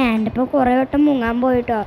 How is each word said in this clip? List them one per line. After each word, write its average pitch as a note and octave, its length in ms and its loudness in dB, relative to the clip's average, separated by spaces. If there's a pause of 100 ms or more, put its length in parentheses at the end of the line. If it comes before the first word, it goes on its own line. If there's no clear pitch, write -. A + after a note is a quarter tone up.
എൻ്റെ A3+ 240 0
ഇപ്പൊ B3 120 -2 (100)
കുറേ B3+ 260 2
വട്ടം C4 260 0
മുങ്ങാൻ A#3+ 380 0
പോയിട്ടോ. B3 440 0